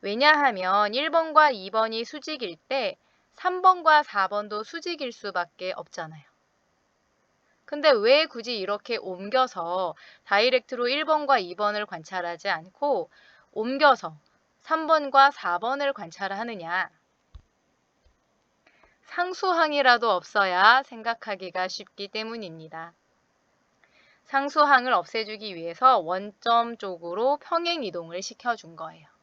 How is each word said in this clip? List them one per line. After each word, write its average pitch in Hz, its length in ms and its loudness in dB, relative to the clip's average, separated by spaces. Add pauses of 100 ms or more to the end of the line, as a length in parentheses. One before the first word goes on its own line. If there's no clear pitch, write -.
왜냐하면 208 880 2
일 285 180 -2
번과 311 420 4
이 196 180 -10
번이 220 340 -2
수직일 254 520 -10 (120)
때 254 300 -4 (340)
삼 370 300 -4
번과 330 400 6
사 202 260 -2
번도 208 340 -4
수직일 302 500 -8
수밖에 185 640 -6
없잖아요. 160 460 -14 (1400)
근데 294 260 0
왜 262 360 4
굳이 233 320 -8
이렇게 202 380 -6
옮겨서 185 1000 -2 (300)
다이렉트로 240 640 0
일 285 180 -2
번과 294 320 2
이 180 160 -6
번을 208 320 -4
관찰하지 175 640 -8
않고 185 600 -4 (420)
옮겨서 240 640 2 (500)
삼 320 220 -2
번과 277 420 4
사 175 280 -4
번을 277 340 -4
관찰하느냐? 196 960 -8 (2250)
상수항이라도 302 1080 2
없어야 196 720 4
생각하기가 202 840 -6
쉽기 202 400 -14
때문입니다. 170 840 -12 (1300)
상수항을 277 680 2
없애주기 208 640 -4
위해서 170 440 2
원점 208 800 -2
쪽으로 190 580 -4
평행 339 480 -4
이동을 170 380 -8
시켜준 214 520 -8
거예요. 160 320 -14 (160)